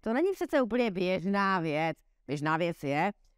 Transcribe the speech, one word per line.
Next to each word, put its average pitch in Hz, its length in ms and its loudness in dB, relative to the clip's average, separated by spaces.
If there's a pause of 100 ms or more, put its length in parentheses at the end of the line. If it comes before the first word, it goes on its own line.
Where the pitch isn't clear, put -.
To 220 120 -4
není 339 200 2
přece 311 280 0
úplně 233 300 0
běžná 190 680 0
věc. 160 380 -2 (300)
Běžná 151 300 -2
věc 170 260 -2
je, 151 300 0 (240)